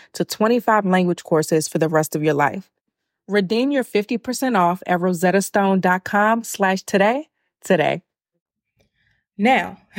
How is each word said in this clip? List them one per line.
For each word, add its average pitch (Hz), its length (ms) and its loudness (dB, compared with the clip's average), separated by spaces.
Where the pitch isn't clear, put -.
to - 100 -4
twenty-five 220 640 0
language 180 400 0
courses 156 420 0
for - 100 -4
the 156 120 2
rest 156 260 0
of 151 80 -4
your 151 120 2
life. 143 360 -2
Redeem 208 440 0
your 269 120 -2
fifty 208 340 -4
percent 254 380 -4
off 180 320 0
at 180 140 0
rosettastone 185 800 0
dot 185 240 0
com 220 400 0
slash 190 380 -2
today 214 440 0
today. 156 380 0
Now, 202 400 0